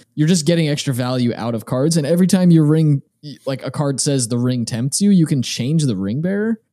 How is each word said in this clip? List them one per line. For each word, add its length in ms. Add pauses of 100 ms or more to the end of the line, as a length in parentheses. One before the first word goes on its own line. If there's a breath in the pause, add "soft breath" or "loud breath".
(160 soft breath)
you're 120
just 200
getting 220
extra 240
value 420
out 180
of 120
cards, 320
and 100
every 200
time 220
your 160
ring, 380 (420)
like, 180
a 60
card 320
says 280
the 100
ring 260
tempts 360
you, 100
you 160
can 160
change 420
the 100
ring 260
bearer, 380 (120)